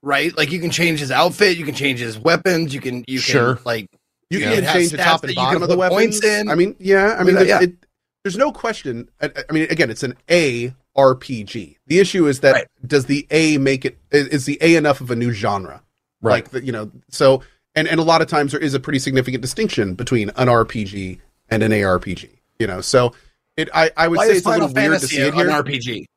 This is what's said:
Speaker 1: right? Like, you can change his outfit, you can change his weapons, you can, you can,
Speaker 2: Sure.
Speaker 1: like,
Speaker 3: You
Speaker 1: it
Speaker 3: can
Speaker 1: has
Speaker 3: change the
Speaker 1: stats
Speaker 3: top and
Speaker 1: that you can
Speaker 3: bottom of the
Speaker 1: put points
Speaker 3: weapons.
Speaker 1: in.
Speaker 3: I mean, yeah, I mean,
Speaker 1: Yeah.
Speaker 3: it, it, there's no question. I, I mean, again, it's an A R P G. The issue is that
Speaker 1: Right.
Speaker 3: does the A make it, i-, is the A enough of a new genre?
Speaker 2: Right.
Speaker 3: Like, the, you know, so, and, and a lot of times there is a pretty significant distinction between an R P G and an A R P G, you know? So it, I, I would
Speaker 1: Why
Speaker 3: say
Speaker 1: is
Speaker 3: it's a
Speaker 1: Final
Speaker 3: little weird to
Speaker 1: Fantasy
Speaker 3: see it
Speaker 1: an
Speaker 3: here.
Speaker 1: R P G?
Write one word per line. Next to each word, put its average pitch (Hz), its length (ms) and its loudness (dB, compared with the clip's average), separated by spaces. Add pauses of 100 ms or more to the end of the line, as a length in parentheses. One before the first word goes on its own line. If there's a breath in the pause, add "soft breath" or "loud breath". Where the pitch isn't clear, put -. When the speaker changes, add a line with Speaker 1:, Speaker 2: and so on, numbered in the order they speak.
Speaker 1:
right? 143 340 -2
Like, 151 140 0
you 180 100 -4
can 165 100 -4
change 165 300 0
his 135 100 -6
outfit, 170 460 2
you 165 80 -8
can 143 100 -6
change 131 260 -4
his 113 180 -8
weapons, 165 560 0
you 139 60 -8
can, 123 260 -8
you 131 120 -6
can, 120 40 -4
Speaker 2:
Sure. 123 420 2
Speaker 1:
like, 113 220 -4 (440)
Speaker 3:
You 180 100 -4
Speaker 1:
it - 20 -4
Speaker 3:
can - 220 0
Speaker 1:
has 151 80 0
Speaker 3:
change 175 200 2
the 151 60 -8
Speaker 1:
stats 180 60 -2
Speaker 3:
top 165 180 0
and 139 60 -8
Speaker 1:
that 123 60 -4
you 131 60 -4
can 127 60 0
Speaker 3:
bottom 143 160 0
of 175 60 -4
the 175 80 2
Speaker 1:
put 180 140 2
points 214 320 0
Speaker 3:
weapons. 214 180 2
Speaker 1:
in. 208 100 -4
Speaker 3:
I 147 40 0
mean, 175 240 0
yeah, 196 400 2
I 185 40 0
mean, 180 140 4
Speaker 1:
Yeah. 190 220 4
Speaker 3:
it, 185 120 4
it, 180 60 -20 (480)
there's 190 140 -6
no 277 120 2
question. 131 580 -8 (120)
I, 147 100 -4 (180)
I 156 40 -6
mean, 156 180 0
again, 160 200 0
it's - 120 -10
an 123 120 -6 (160)
A 131 440 0 (220)
R 135 180 6
P 123 300 -10
G. 98 320 -14 (100)
The 160 120 2
issue 180 300 4
is 131 120 0
that 139 120 6
Speaker 1:
Right. 127 140 0 (200)
Speaker 3:
does 131 200 0
the 143 240 -2
A 156 280 2
make 135 260 0
it, - 140 -6 (140)
i-, 143 40 4
is 139 300 0
the 147 140 -4
A 165 160 6
enough 147 240 2
of 127 100 -10
a 120 60 -2
new 120 160 -2
genre? 101 500 -4 (400)
Speaker 2:
Right. 117 220 2
Speaker 3:
Like, - 60 -20
the, 127 140 -8
you 127 80 -4
know, 107 180 -8 (200)
so, 135 320 4 (320 soft breath)
and, 156 140 0
and 165 100 0
a 165 40 2
lot 160 200 4
of 156 60 0
times 147 240 0
there 151 80 -4
is 147 140 -2
a 135 60 -2
pretty 151 200 -4
significant 127 420 -2
distinction 123 520 -2
between 113 420 -2
an 127 120 2
R 117 160 4
P 113 200 -8
G 95 360 -10 (280)
and 110 140 0
an 110 100 2
A 104 100 2
R 92 160 2
P 92 160 -6
G, - 140 -16 (300)
you 113 80 -2
know? 95 140 -8
So 123 320 2 (440 soft breath)
it, 160 180 -6
I, 160 220 2
I 160 120 2
would 170 100 0
Speaker 1:
Why 208 80 4
Speaker 3:
say 220 60 4
Speaker 1:
is 190 60 4
Speaker 3:
it's 175 80 -2
a 220 40 0
Speaker 1:
Final 214 180 0
Speaker 3:
little 131 140 -8
weird 160 100 2
to 156 80 0
Speaker 1:
Fantasy 139 160 -4
Speaker 3:
see 139 60 0
it 147 120 0
Speaker 1:
an 170 60 0
Speaker 3:
here. 175 100 2
Speaker 1:
R 147 140 0
P 143 140 -6
G? 117 280 -10 (100)